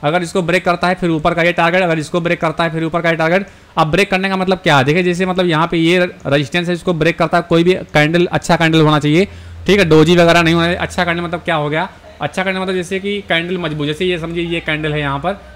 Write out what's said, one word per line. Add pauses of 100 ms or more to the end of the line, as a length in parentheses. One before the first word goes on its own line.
अगर
इसको
break
करता
है,
फिर
ऊपर
का
ये
target,
अगर
इसको
break
करता
है,
फिर
ऊपर
का
ये
target। (300)
अब
break
करने
का
मतलब
क्या
है,
देखिए,
जैसे,
मतलब,
यहाँ
पे
ये
resistance
है,
इसको
break
करता
है,
कोई
भी (180)
candle,
अच्छा
candle
होना
चाहिए, (420)
ठीक
है,
doji
वगैरह
नहीं
होना
चाहिए।
अच्छा
candle
मतलब
क्या
हो
गया, (320)
अच्छा
candle
मतलब
जैसे
कि
candle
मजबूत,
जैसे
ये
समझिए,
ये
candle
है
यहाँ
पर, (160)